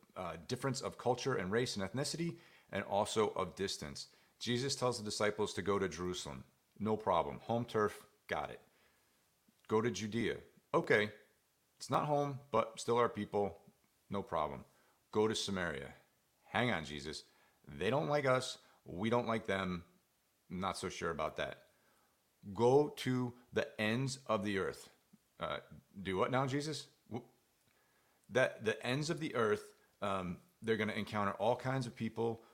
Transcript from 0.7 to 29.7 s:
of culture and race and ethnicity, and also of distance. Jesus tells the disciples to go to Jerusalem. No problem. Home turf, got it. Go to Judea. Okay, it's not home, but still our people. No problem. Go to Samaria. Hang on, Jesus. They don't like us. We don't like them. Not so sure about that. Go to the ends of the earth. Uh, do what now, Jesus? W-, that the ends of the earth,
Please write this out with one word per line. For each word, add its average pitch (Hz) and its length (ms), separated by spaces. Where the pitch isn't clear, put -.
of - 180
culture 123 340
and 92 180
race 123 240
and 98 80
ethnicity, 151 540
and 101 120
also 104 460
of 90 260
distance. 80 540
Jesus 123 360
tells 123 220
the 107 80
disciples 104 480
to 98 80
go 98 180
to 95 80
Jerusalem. 80 560
No 107 200
problem. 80 460
Home 120 220
turf, 107 360
got 76 240
it. - 80
Go 110 140
to 120 80
Judea. 104 460
Okay, 120 380
it's - 120
not 151 160
home, 143 340
but - 280
still 117 180
our 120 120
people. 104 480
No 98 120
problem. 76 440
Go 107 160
to 110 80
Samaria. 85 580
Hang 117 280
on, 82 120
Jesus. 73 400
They 73 220
don't 147 200
like 147 160
us. 127 320
We 90 240
don't 117 180
like 113 200
them. 92 360
Not 90 280
so 95 120
sure 87 220
about 78 260
that. - 220
Go 131 440
to 123 360
the 107 140
ends 127 480
of 110 160
the 101 140
earth. 78 320
Uh, 78 200
do 92 160
what 127 140
now, 131 140
Jesus? 143 420
W-, 110 200
that 120 340
the 110 200
ends 135 240
of 135 120
the 151 140
earth, 110 280